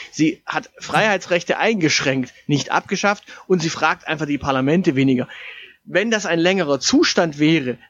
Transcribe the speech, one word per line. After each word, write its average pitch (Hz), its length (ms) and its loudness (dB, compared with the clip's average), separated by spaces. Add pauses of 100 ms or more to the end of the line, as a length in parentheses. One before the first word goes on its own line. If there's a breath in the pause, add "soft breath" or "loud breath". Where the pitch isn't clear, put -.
(100 loud breath)
Sie - 360 0
hat - 320 -6
Freiheitsrechte 185 800 0
eingeschränkt, 147 760 0 (140)
nicht 143 260 0
abgeschafft 202 520 -2 (220 loud breath)
und 180 160 2
sie 160 80 -2
fragt - 380 -2
einfach 156 180 -4
die 143 120 -2
Parlamente 143 580 2
weniger. 135 320 2 (560 loud breath)
Wenn 185 260 -2
das 214 160 -2
ein 170 120 0
längerer 165 420 2
Zustand 190 580 2
wäre, 147 380 2 (140)